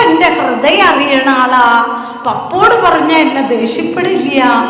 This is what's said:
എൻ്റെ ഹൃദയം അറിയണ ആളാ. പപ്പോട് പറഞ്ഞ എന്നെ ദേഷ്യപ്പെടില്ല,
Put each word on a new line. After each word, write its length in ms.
എൻ്റെ 240
ഹൃദയം 520
അറിയണ 380
ആളാ. 240
പപ്പോട് 480
പറഞ്ഞ 280
എന്നെ 180
ദേഷ്യപ്പെടില്ല, 840